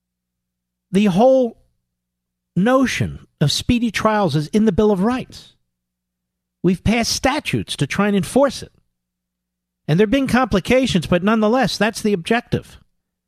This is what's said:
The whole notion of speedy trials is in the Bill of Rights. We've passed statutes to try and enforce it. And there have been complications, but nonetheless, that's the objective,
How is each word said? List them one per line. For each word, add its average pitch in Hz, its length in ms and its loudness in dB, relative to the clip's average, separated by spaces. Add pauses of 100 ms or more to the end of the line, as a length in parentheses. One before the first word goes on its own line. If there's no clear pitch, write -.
(920)
The 196 140 2
whole 240 520 4 (1000)
notion 202 680 0 (140)
of 147 120 2
speedy 240 380 -2
trials 208 460 0
is 156 140 -2
in 214 160 0
the 220 60 4
Bill 214 200 2
of 185 100 0
Rights. - 520 -6 (1080)
We've 180 220 0
passed 226 280 0
statutes - 680 -4
to 143 100 -2
try 202 200 -2
and 202 80 0
enforce 240 460 0
it. - 100 -18 (1160)
And 156 120 2
there 214 60 4
have 202 60 -2
been 269 160 0
complications, 233 800 0
but 175 160 0
nonetheless, 220 560 0
that's 214 240 -4
the 208 100 0
objective, - 640 -4 (500)